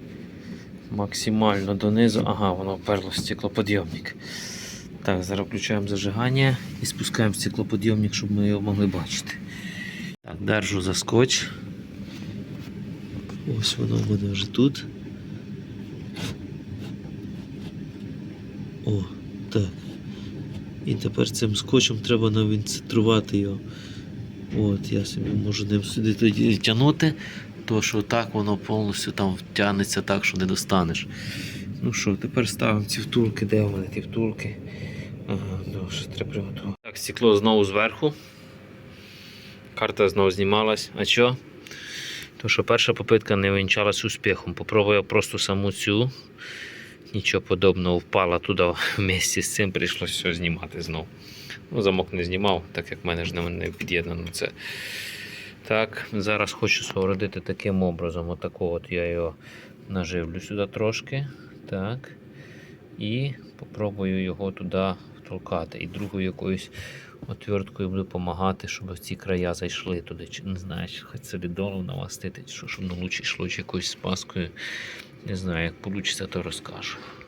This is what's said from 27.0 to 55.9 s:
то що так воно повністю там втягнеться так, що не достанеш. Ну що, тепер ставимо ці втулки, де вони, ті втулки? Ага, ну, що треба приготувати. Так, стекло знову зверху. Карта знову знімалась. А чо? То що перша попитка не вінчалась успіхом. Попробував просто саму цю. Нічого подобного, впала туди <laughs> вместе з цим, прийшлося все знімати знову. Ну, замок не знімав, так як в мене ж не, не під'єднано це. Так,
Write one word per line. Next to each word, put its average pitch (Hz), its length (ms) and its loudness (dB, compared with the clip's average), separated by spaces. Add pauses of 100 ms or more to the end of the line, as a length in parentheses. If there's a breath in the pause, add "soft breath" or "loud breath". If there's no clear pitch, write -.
то 110 120 4
що 107 200 2
так 117 320 0
воно 104 240 2
повністю 104 540 0
там 98 220 2
втягнеться 98 680 2
так, 98 240 2
що - 120 0
не 92 80 2
достанеш. 90 640 2 (720 loud breath)
Ну 120 120 0
що, 98 220 2
тепер 110 340 0
ставимо 107 360 2
ці - 160 -2
втулки, 110 440 2
де 107 160 6
вони, 98 320 0
ті 107 60 -2
втулки? 104 580 -2 (720 loud breath)
Ага, 95 320 -2 (140)
ну, 92 180 -6
що - 140 -6
треба - 260 -6
приготувати. 101 500 -6
Так, 107 160 -12
стекло 104 400 6
знову 107 260 8
зверху. 107 500 2 (1600 loud breath)
Карта 107 340 4
знову 98 220 6
знімалась. 104 640 4
А 101 100 0
чо? 123 320 6 (1040 loud breath)
То 110 80 -2
що - 140 4
перша 117 300 6
попитка 107 420 4
не 98 160 4
вінчалась 98 540 4
успіхом. 92 480 0
Попробував 104 540 4
просто 104 320 2
саму 98 320 2
цю. 113 400 4 (1040 loud breath)
Нічого 95 280 2
подобного, 90 560 6
впала 87 420 4
туди 92 240 2 (200)
<laughs> - 140 0
вместе 95 440 2
з - 120 -2
цим, 101 180 2
прийшлося - 420 -2
все 87 200 0
знімати 85 480 -2
знову. 82 260 -4 (640 loud breath)
Ну, 113 100 0
замок 95 320 4
не 90 100 -2
знімав, 92 480 2
так - 200 -6
як - 120 -10
в 90 40 -4
мене 85 180 0
ж 90 100 -4
не, 85 140 -2
не 87 160 -4
під'єднано 85 640 -2
це. - 180 -4 (1200 loud breath)
Так, 110 440 0